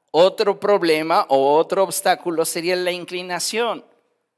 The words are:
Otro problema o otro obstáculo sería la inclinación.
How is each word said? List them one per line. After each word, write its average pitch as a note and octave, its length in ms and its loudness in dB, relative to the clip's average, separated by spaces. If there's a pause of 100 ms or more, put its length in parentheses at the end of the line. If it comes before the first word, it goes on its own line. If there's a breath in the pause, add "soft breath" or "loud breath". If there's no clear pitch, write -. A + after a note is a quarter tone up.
(100)
Otro F#3 480 2
problema E3+ 720 0
o C#3 280 4
otro F3 280 2
obstáculo E3+ 600 -2
sería E3+ 300 -2
la F3+ 160 -2
inclinación. F3+ 960 -6 (540)